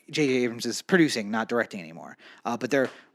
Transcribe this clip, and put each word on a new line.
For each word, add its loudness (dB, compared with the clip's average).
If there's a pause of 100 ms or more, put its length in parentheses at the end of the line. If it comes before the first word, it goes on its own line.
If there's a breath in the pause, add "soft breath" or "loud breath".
(100)
J 2
J 2 (120)
Abrams -4
is -4
producing, 4
not -2
directing -2
anymore. -14 (280 soft breath)
Uh, -4
but -6
they're 2 (260 loud breath)